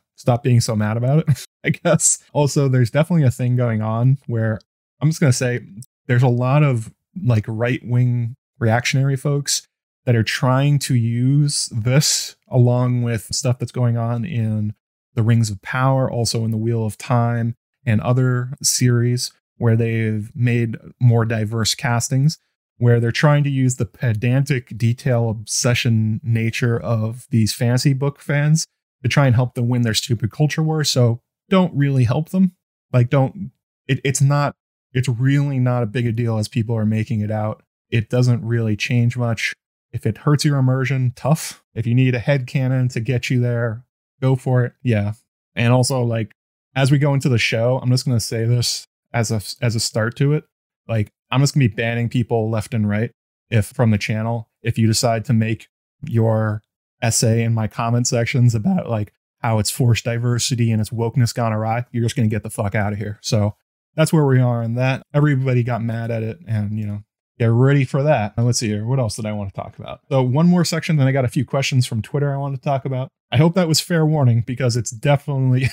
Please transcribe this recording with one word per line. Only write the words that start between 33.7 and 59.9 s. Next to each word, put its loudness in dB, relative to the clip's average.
it, -2
it's 0
not, 2
it's 0
really 0
not 0
a -4
big -4
a 0
deal -2
as -2
people -2
are -2
making -2
it -4
out. -6
It -2
doesn't 2
really -2
change 0
much. -4
If -6
it -2
hurts 2
your 2
immersion, 0
tough. -4
If -4
you 0
need 4
a -2
headcanon 0
to -6
get -2
you 2
there, -2
go 2
for 0
it. -8
Yeah. 0
And 2
also, 2
like, -4
as 2
we 4
go 2
into 0
the 2
show, 0
I'm -2
just 0
gonna 0
say -4
this -2
as -2
a, -2
as 0
a -2
start -4
to 0
it. -4
Like, -2
I'm 0
just 2
gonna 4
be -12
banning -4
people -2
left -4
and 0
right -2
if, 0
from 0
the 2
channel, -4
if -4
you 4
decide 0
to 0
make -2
your 0
essay 0
in 0
my -2
comment -2
sections 2
about, -2
like, -4
how 0
it's -2
forced 2